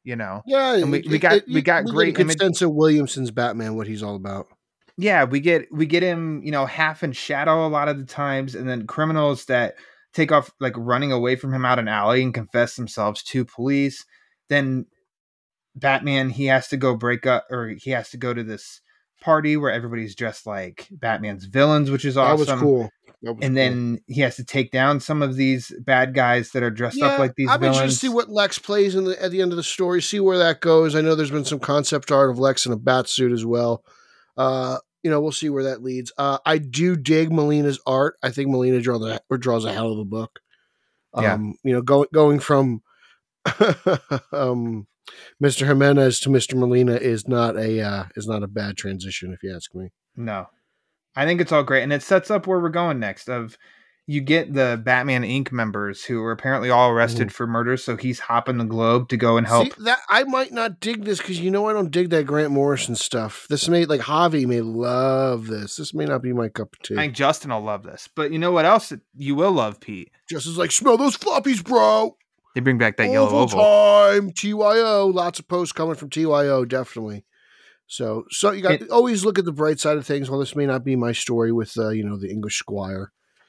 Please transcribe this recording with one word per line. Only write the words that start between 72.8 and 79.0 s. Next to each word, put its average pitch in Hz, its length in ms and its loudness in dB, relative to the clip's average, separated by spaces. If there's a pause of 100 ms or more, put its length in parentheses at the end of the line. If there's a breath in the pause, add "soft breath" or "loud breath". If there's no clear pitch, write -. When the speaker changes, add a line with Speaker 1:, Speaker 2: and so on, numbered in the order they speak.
Speaker 1:
that 113 140 2
yellow 110 160 6
Speaker 2:
Oval 104 140 2
Speaker 1:
oval. - 180 0
Speaker 2:
time, 208 720 6
T 202 220 -6
Y 214 260 2
O. 208 280 4
Lots 180 320 -2
of - 80 -20
posts 175 260 -2
coming 160 220 -4
from 143 140 -14
T 156 160 -2
Y 147 220 2
O, 135 180 2
definitely. 117 580 -8 (640 soft breath)
So, 113 420 -6
so 202 220 0
you 196 100 -6
got 185 120 2
Speaker 1:
It 143 160 -6
Speaker 2:
always 240 360 2